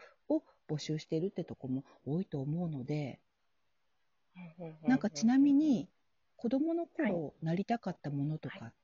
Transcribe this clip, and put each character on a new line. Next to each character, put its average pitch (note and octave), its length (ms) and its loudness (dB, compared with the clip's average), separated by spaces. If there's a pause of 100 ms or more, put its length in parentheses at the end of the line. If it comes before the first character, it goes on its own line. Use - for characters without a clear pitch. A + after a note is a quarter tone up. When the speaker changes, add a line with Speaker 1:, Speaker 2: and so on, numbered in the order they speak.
(680)
Speaker 1:
募 D#3 80 -2
集 D#3 220 -4
し - 60 -10
て D#3+ 120 -2
い D#3 40 2
る F#3 60 0
っ G#3 40 -4
て F3+ 120 -6
と - 120 -10
こ - 120 -10
も C3 160 -2 (220)
多 D#3 160 0
い G3 40 -4
と D3 140 -6
思 D3+ 260 -2
う E3 40 -4
の C#3 160 -6
で、 D3 340 -4 (1160)
Speaker 2:
う F3+ 40 -18
ん F3+ 40 -14
う - 20 -14
ん D#3+ 140 -18
う F3+ 40 -10
ん E3 40 -8
う D#3+ 40 -10
ん D#3 120 -18
う - 40 0
ん。 - 20 4
Speaker 1:
な C4 60 6
ん C4 40 0
か G#3+ 100 -2
ち - 160 0
な B3 120 6
み C#4+ 160 8
に、 C#4 360 4 (460)
子 A#3 140 -4
供 D4+ 260 2
の E4+ 100 -2
頃 G3 380 0
Speaker 2:
は C#3 60 -6
い。 - 160 -10
Speaker 1:
な E3 100 2
り G3 100 0
た A#3 140 -2
か F#3 120 -6
っ - 80 -10
た C#3+ 120 -6
も C#3+ 140 -2
の D3+ 120 -2
と - 120 -10
か - 180 -12
っ A#2+ 60 -16 (100)